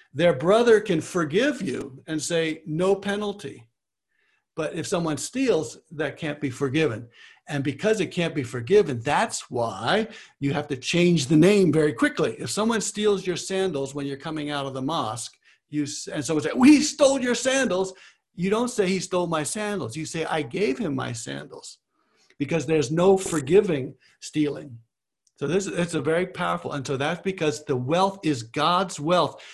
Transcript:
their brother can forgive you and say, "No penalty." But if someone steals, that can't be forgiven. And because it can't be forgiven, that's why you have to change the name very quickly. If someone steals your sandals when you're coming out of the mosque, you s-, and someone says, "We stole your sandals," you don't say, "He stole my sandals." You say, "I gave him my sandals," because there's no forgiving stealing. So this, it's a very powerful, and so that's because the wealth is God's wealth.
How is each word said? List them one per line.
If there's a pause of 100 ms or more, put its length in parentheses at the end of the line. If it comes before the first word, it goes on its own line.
(120)
their
brother
can
forgive
you
and
say,
"No
penalty." (880)
But
if
someone
steals, (140)
that
can't
be
forgiven. (400)
And
because
it
can't
be
forgiven,
that's
why (300)
you
have
to
change
the
name
very
quickly.
If
someone
steals
your
sandals
when
you're
coming
out
of
the
mosque, (340)
you
s-,
and
someone
says,
"We
stole
your
sandals," (400)
you
don't
say,
"He
stole
my
sandals."
You
say,
"I
gave
him
my
sandals," (600)
because
there's
no
forgiving (260)
stealing. (600)
So
this,
it's
a
very
powerful,
and
so
that's
because
the
wealth
is
God's
wealth. (100)